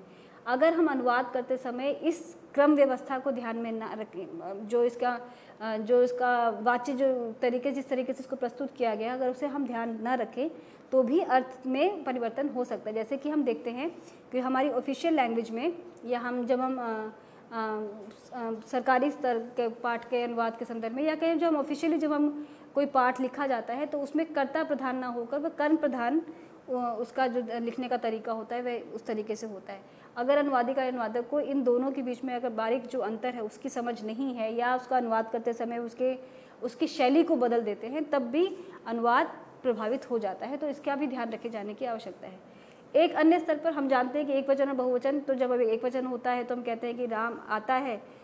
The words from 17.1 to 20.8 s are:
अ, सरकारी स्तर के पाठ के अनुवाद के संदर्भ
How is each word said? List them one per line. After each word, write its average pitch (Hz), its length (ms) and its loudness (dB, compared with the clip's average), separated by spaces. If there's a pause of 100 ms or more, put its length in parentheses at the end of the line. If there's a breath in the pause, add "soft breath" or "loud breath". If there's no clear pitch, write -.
अ, 233 180 -6 (200)
सरकारी 262 400 4
स्तर 247 280 0
के 233 280 -2
पाठ 226 420 -4
के 240 140 0
अनुवाद 226 340 -2
के 233 80 -8
संदर्भ 226 280 -6